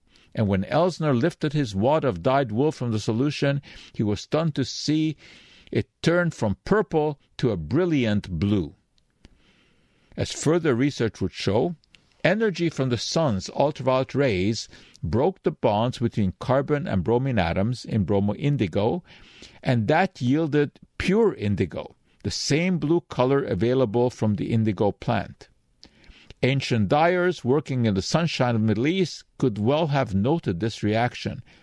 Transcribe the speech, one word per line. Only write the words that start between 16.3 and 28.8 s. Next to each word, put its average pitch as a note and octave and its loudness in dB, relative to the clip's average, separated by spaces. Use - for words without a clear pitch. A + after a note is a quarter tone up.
carbon C#3+ 0
and F#2 0
bromine B2 0
atoms F#2+ 0
in G#2+ 0
bromo G2+ 0
indigo, A#2+ 0
and A#2 0
that E3+ 2
yielded C#3+ 0
pure G3+ 4
indigo, G2 -4
the G#2 -4
same F3 0
blue D#3 0
color C3+ 2
available A#2+ 0
from G#2+ 0
the G#2 -4
indigo G#2+ 2
plant. - -6
Ancient B2+ 0
dyers F3 2
working B2+ 0
in G#2 2
the F#2+ 0
sunshine C#3+ 0
of A2 2
the A2 2
Middle A2 2